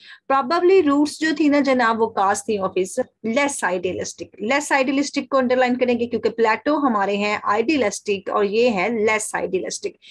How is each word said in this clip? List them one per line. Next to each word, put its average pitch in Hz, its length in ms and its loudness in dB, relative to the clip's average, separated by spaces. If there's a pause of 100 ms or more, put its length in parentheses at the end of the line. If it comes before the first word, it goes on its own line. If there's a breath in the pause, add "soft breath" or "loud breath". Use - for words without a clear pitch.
(320 loud breath)
Probably 339 540 4
roots 294 340 2
जो 320 200 0
थी 311 80 4
ना 285 120 4
जनाब, 247 380 2
वो 220 80 2
cast 202 420 0
थी 214 100 -2
ऑफ 190 200 -4
हिज 190 220 -4 (260)
less 277 380 -2
idealistic। 185 640 -4 (160)
Less 277 300 -2
idealistic 277 580 0
को 277 80 2
underline 254 380 2
करेंगे, 240 300 0
क्योंकि 226 220 -2
plateau 226 480 0
हमारे 208 400 0
हैं 208 280 -2
idealistic 208 840 0
और 208 160 0
ये 220 240 2
है 208 380 0
less 220 280 -2
idealistic, 185 640 -4 (120)